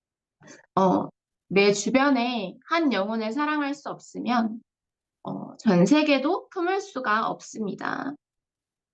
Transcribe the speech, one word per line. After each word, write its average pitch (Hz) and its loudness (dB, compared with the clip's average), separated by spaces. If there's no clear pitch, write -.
어, 190 2
내 202 4
주변에 240 0
한 320 0
영혼을 220 -2
사랑할 294 -2
수 269 -14
없으면, 220 -4
어, - -12
전 180 4
세계도 302 2
품을 381 -2
수가 226 -4
없습니다. - -8